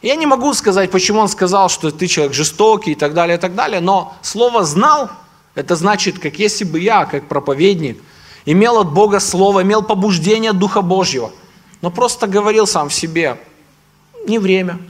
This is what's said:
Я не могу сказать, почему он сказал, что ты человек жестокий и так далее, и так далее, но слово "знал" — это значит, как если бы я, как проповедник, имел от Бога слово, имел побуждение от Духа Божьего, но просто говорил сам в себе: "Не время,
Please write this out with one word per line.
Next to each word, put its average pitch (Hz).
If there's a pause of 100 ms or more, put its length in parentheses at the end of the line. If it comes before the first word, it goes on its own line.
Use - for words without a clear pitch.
Я 247
не 320
могу 269
сказать, 190
почему 190
он 208
сказал, 190
что 156
ты 165
человек 147
жестокий 175
и -
так 147
далее, 170
и -
так 180
далее, 202
но 185
слово 233
"знал" — 226 (460)
это 143
значит, 196
как 151
если 208
бы 160
я, 190
как -
проповедник, 143 (440)
имел 214
от 180
Бога 202
слово, 196
имел 208
побуждение 214
от 196
Духа 202
Божьего, 170 (500)
но 175
просто 240
говорил 208
сам 147
в -
себе: 160 (880)
"Не 226
время, 185 (100)